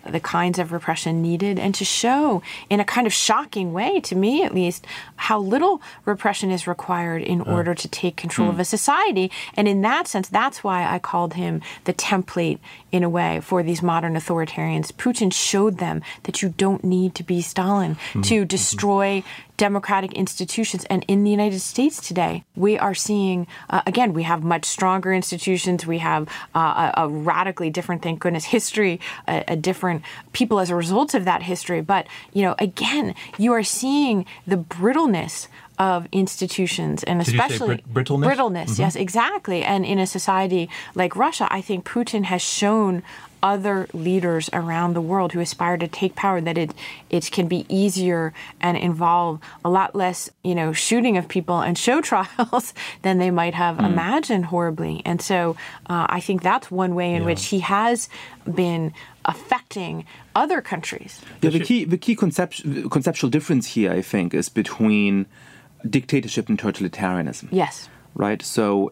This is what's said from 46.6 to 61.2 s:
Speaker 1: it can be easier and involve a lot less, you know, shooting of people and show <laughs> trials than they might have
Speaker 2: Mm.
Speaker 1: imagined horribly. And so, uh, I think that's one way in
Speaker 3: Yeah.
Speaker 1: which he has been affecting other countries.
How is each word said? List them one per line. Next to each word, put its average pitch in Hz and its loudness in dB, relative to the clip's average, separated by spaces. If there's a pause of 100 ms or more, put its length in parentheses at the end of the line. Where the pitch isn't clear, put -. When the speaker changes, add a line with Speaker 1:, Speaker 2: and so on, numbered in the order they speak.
Speaker 1:
it 170 0
can 175 0
be 175 -2
easier 180 2 (260)
and 175 2
involve 170 2 (260)
a 170 0
lot 185 2
less, 180 -2 (120)
you 180 0
know, 160 0
shooting 233 2
of 175 0
people 175 0
and 170 0
show 269 2
<laughs> - -8
trials 226 0 (300)
than 190 2
they 180 2
might 170 2
have 170 0
Speaker 2:
Mm. 208 2
Speaker 1:
imagined 185 0
horribly. 165 -2
And 170 -2
so, 175 0 (320)
uh, 170 2
I 175 2
think 185 0
that's 196 0
one 185 0
way 175 0
in 170 2
Speaker 3:
Yeah. 170 0
Speaker 1:
which 165 0
he 196 2
has 208 0 (420)
been 170 0 (340)
affecting 170 -4 (300)
other 294 2
countries. - -8 (220)